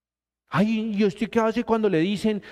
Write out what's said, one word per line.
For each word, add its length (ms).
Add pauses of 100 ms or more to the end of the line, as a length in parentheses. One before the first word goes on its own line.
(480)
"Ay, 480
¿y 80
usted 260
qué 120
hace 240
cuando 240
le 100
dicen 420 (100)